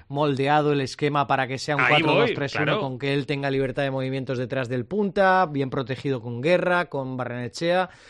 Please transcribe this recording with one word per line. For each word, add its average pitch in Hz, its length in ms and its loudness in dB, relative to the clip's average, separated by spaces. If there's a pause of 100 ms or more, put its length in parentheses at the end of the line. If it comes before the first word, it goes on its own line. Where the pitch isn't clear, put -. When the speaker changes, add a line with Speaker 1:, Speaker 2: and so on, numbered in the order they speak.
Speaker 1:
moldeado 147 640 2
el 143 80 2
esquema 143 460 0
para 135 200 2
que 131 120 -6
sea 147 180 -4
un 135 60 2
Speaker 2:
Ahí 123 100 4
voy, 151 100 4
Speaker 1:
cuatro 156 180 4
dos 233 140 2
tres 139 200 -4
uno, 101 100 0
Speaker 2:
claro. 175 160 0
Speaker 1:
con 131 180 -4
que 139 140 -2
él 143 140 0
tenga 139 240 -2
libertad 135 320 0
de 139 80 0
movimientos 131 480 -4
detrás 127 320 -4
del 123 160 -2
punta, 190 600 4
bien 139 220 -2
protegido 131 540 -4
con 120 180 -6
Guerra, 175 460 2
con 131 320 -6
Barrenechea. 127 720 -2 (200)